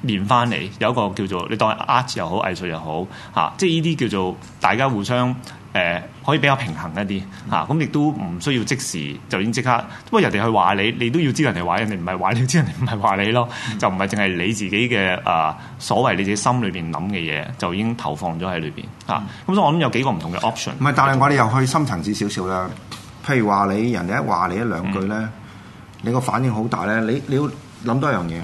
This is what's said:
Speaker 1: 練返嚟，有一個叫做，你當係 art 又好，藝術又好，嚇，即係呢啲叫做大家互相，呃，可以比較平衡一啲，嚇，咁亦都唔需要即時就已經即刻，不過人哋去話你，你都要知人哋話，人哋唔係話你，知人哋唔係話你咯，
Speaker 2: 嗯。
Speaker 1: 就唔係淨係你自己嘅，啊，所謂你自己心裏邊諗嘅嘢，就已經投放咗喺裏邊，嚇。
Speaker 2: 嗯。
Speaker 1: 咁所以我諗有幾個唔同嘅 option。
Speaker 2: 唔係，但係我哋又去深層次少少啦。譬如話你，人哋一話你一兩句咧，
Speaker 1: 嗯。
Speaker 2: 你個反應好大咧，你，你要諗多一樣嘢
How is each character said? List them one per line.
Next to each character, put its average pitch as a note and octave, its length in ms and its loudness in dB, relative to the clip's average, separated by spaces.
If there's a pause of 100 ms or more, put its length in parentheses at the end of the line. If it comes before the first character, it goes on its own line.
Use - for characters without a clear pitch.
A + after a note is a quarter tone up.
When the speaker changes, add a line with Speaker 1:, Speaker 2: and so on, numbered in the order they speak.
Speaker 1:
練 G2+ 200 0
返 A#2+ 240 4
嚟， F#2 200 -2 (100)
有 - 120 2
一 - 20 0
個 A2 200 2
叫 G2+ 140 -2
做， F2+ 220 -4
你 A2+ 60 -2
當 A2 160 4
係 A2 140 -4
art B2+ 320 2
又 F2+ 120 -2
好， F2+ 140 -2
藝 F#2 120 -2
術 F2+ 120 -6
又 E2 120 -4
好， D#2+ 260 -4 (300)
嚇， E2 220 2
即 F#3+ 100 2
係 E3 140 2
呢 D#3+ 140 0
啲 D3 60 -8
叫 A#2 60 2 (100)
做 F#2 200 0 (220)
大 F#2 160 2
家 C3+ 140 2
互 G#2 140 0
相， B2 320 2 (380)
呃， F2 280 2 (240)
可 D3 100 4
以 - 20 2
比 C3 100 2
較 C3+ 80 6
平 A#2 200 -4
衡 E2+ 180 -8
一 F#2 60 -4
啲， G2 220 -2 (280)
嚇， - 80 2 (120)
咁 D#3 120 2
亦 C#3 60 2
都 D3+ 240 2
唔 F2 300 -6
需 C3+ 160 0
要 A2 60 0
即 G#2 140 0
時 D2 380 -6 (140)
就 F#2+ 120 2
已 - 20 2
經 A2+ 100 0
即 B2 80 -2
刻， B2 220 2 (220)
不 - 60 -8
過 A3 100 6
人 A#2+ 100 4
哋 G2+ 120 2
去 A#2 60 2
話 G2 260 4
你， G2+ 240 2
你 A#2+ 100 0
都 C#3+ 100 2
要 D3 120 2
知 D3 120 0
人 A#2+ 120 2
哋 E2+ 100 -2
話， F2 120 2
人 G#2+ 120 0
哋 G#2 100 -4
唔 E2 60 -6
係 F#2 120 -4
話 F#2 140 0
你， B2 160 2
知 E3+ 100 2
人 C#3 100 4
哋 - 20 -2 (140)
唔 B2 40 0
係 A2+ 120 -2
話 G2+ 160 2
你 G2+ 160 2
咯， A#2+ 180 2 (220)
Speaker 2:
嗯。 G#2+ 80 -6
Speaker 1:
就 G#2 100 4
唔 F#2+ 80 0
係 G2 100 0
淨 G2+ 120 0
係 G2 80 4 (100)
你 F2 160 0
自 G2+ 160 -4
己 A2 200 2
嘅， F#2+ 400 2
啊， D#2+ 280 2 (220)
所 - 180 0 (120)
謂 F#2+ 60 2
你 F#2 80 0
自 G2 60 0
己 G#2 60 2
心 B2 260 2
裏 G2 100 0
邊 E2 200 -6
諗 D#2 180 -4
嘅 G#2 100 -2
嘢， D2+ 260 -4 (120)
就 F2 160 -2
已 F#2 40 -2
經 A2+ 180 0
投 D2+ 200 -4
放 E2 240 -6
咗 F2+ 80 -4
喺 F2+ 120 -4
裏 D2+ 120 -6
邊， - 120 -12 (240)
嚇。 F#2+ 80 0
Speaker 2:
嗯。 - 120 -4 (200)
Speaker 1:
咁 F#3 80 2
所 - 0 -
以 - 40 4
我 D#3 140 4
諗 F3 60 2
有 C#3 100 4
幾 B2+ 140 0
個 C3 80 2
唔 F2 80 -2
同 E2 140 -6
嘅 F2 60 -4
option。 - 400 -2
Speaker 2:
唔 C#3 40 0
係， C#3 120 4
但 C#3 120 6
係 C3+ 120 2
我 C#3 100 6
哋 D3 60 4
又 A#2+ 240 4
去 C3+ 60 4
深 D3 200 2
層 F2+ 180 -2
次 G#2 100 -2
少 G#2 160 -2
少 G2 160 -4
啦。 F#2 240 -2 (560)
譬 C3+ 120 2
如 G#2+ 100 4
話 G2+ 240 4
你， A2 220 2
人 F2 140 -2
哋 A#2 140 0
一 C#3 60 -2
話 F#2 200 2
你 F2+ 80 -2
一 G#2 40 -2
兩 F#2+ 320 -2
句 G2 80 -2
咧， G2+ 160 -2
Speaker 1:
嗯。 A2 140 -4 (760)
Speaker 2:
你 A#2 60 0
個 B2+ 80 2
反 B2+ 240 0
應 B2 100 2
好 A2 140 -2
大 F2+ 180 -2
咧， G#2+ 140 2
你， A2+ 280 0
你 C#3 100 0
要 D3 60 2 (500)
諗 C3 60 2
多 D3 120 2
一 - 20 2
樣 G2+ 120 0
嘢 E2 180 -6